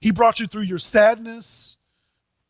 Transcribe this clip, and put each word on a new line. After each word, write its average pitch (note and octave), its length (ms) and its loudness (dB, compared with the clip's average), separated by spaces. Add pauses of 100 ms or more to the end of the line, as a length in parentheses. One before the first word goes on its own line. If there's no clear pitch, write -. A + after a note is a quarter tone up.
He A3 100 2
brought A3+ 280 2
you A3+ 80 -6
through G#3+ 160 -10
your F3+ 160 -6
sadness. A3+ 960 0 (720)